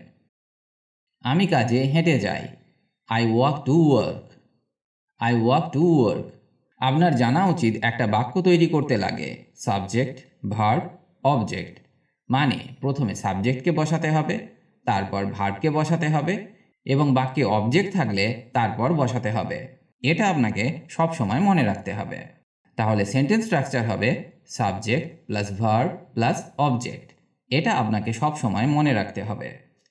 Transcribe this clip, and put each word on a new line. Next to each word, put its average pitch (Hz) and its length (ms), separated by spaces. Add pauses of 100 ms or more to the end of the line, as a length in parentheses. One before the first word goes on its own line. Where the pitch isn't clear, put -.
(1200)
আমি 165 280
কাজে 120 360
হেঁটে 151 360
যাই। 92 280 (600)
I 113 160
walk 123 320 (120)
to 139 60 (200)
work। 98 300 (960)
I 117 140
walk 123 320 (100)
to 143 80 (200)
work। 95 240 (520)
আপনার 147 360
জানা 123 300
উচিত 117 360
একটা 117 260
বাক্য 120 340
তৈরি 170 260
করতে 143 300
লাগে 90 320 (260)
সাবজেক্ট, 107 640 (320)
ভার্ব, 104 340 (400)
অবজেক্ট। 98 520 (540)
মানে 127 280 (240)
প্রথমে 135 340
সাবজেক্টকে 110 560
বসাতে 156 400
হবে, 156 360 (380)
তারপর 98 400
ভার্বকে 101 440
বসাতে 151 380
হবে 160 400 (380)
এবং 139 280
বাক্যে 131 300
অবজেক্ট 117 500
থাকলে 110 600
তারপর 117 400
বসাতে 120 380
হবে। 95 360 (360)
এটা 170 260
আপনাকে 123 500 (100)
সব 165 240
সময় 113 260
মনে 190 240
রাখতে 95 300
হবে। 98 260 (560)
তাহলে 107 300
সেন্টেন্স 143 380
স্ট্রাকচার 135 460
হবে 101 200 (380)
সাবজেক্ট 107 600 (180)
প্লাস 104 220 (120)
ভার্ব 113 320 (220)
প্লাস - 440
অবজেক্ট। 139 500 (420)
এটা 170 220
আপনাকে 110 420
সব 151 220
সময় 107 320
মনে 147 260
রাখতে 101 300
হবে। - 260 (420)